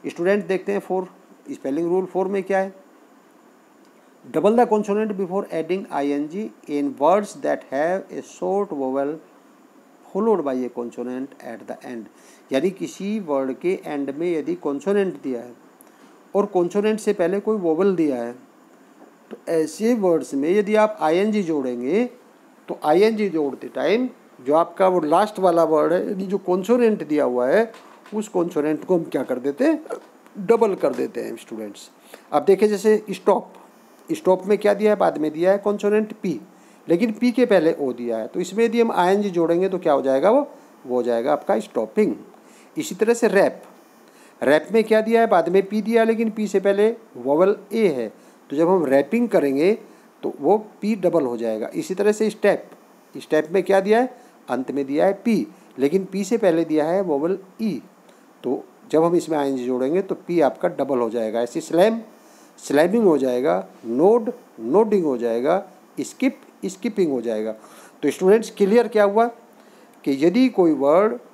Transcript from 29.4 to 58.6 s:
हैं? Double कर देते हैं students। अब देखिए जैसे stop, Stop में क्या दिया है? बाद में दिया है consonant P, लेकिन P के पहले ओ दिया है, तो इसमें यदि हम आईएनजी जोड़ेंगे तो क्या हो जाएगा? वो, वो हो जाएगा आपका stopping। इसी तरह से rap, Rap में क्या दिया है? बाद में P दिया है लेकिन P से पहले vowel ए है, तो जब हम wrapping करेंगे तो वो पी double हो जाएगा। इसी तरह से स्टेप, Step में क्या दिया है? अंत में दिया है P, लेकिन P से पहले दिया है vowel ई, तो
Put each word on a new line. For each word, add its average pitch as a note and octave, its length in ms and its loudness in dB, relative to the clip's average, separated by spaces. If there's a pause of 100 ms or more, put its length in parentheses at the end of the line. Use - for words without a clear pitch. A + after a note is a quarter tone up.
हैं? D#4 200 2 (540)
Double G#3 380 2
कर D3 180 -2
देते A#2+ 280 -6
हैं A2+ 160 -10
students। G#2+ 520 -14 (420)
अब D3 140 0
देखिए G3 240 4
जैसे G#3+ 400 2
stop, - 440 0 (580)
Stop F#3 340 0
में G3+ 120 2
क्या G3+ 160 2
दिया G#3 180 2
है? G3+ 60 2
बाद E3+ 200 0
में D3+ 140 -2
दिया E3+ 200 0
है G3+ 60 2
consonant G#3 560 0
P, D#3+ 280 -6 (480)
लेकिन G3+ 220 2
P B3 200 0
के A#3+ 140 4
पहले E3+ 340 4
ओ C3 140 -2
दिया A#2 240 -4
है, A2+ 100 -6
तो - 120 -8
इसमें F#3+ 260 0
यदि A#3 160 0
हम A3+ 100 2
आईएनजी G3 380 2
जोड़ेंगे E3+ 400 0
तो F#3 100 -4
क्या D#3+ 140 2
हो C#3 80 2
जाएगा? C3+ 300 2
वो, C#4 200 2 (360)
वो B2 80 -4
हो B2 80 0
जाएगा A#2+ 300 0
आपका G3 260 -2
stopping। C3 560 -2 (600)
इसी E3+ 180 -8
तरह A3 180 2
से A#3 140 0
rap, F#3 360 2 (800)
Rap D3+ 280 2
में A3 120 2
क्या A3 180 2
दिया A3+ 200 2
है? A3+ 60 4
बाद F3 220 2
में F#3+ 160 2
P G#3 160 -2
दिया A3+ 200 2
है A3 60 4
लेकिन A3+ 220 0
P G#3+ 180 -4
से G3 120 0
पहले G3+ 360 2 (220)
vowel D#3 380 2 (180)
ए A3+ 140 2
है, A#2+ 260 -2 (360)
तो C#3 60 -8
जब E3 140 4
हम F#3 160 2
wrapping C#3 440 2
करेंगे D#3 480 2 (460)
तो - 160 -6
वो E3+ 180 2
पी G#3+ 380 -6
double E3+ 300 0
हो A#2+ 120 -4
जाएगा। A2 380 -4
इसी E3 200 -6
तरह G3+ 160 2
से G#3+ 180 0
स्टेप, G3+ 400 0 (480)
Step D#3 340 0
में F#3+ 120 0
क्या F#3+ 160 2
दिया G#3 200 2
है? B3+ 180 -2 (320)
अंत B2+ 220 -4
में C#3 140 -2
दिया D3 200 0
है G3 80 2
P, F#3+ 340 -2 (320)
लेकिन E3+ 260 0
P G3 180 -6
से A3+ 140 -2
पहले E3+ 280 2
दिया D#3 200 0
है F#3 160 0
vowel F3 380 -2 (220)
ई, F3 200 -4 (600)
तो C#3 200 -4 (280)